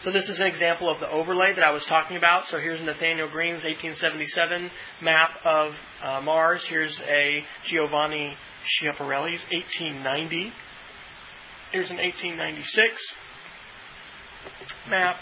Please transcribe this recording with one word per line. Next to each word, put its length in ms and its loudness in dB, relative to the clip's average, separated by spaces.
So 80 -2
this 180 0
is 100 -4
an 60 2
example 420 2
of 120 0
the 100 -6
overlay 460 2
that 80 4
I 80 8
was 180 0
talking 280 2
about. 300 6
So 120 -2
here's 220 -4
Nathaniel 500 0
Green's 340 -2
eighteen 300 -4
seventy-seven 760 0
map 300 6
of, 280 4
uh, 180 -2
Mars. 480 4
Here's 380 -2
a 360 2
Giovanni 720 0
Schiaparelli's 880 -2
eighteen 520 -4
ninety. 480 -2
Here's 180 -2
an 100 -8
eighteen 380 -4
ninety-six 560 0
map. 320 2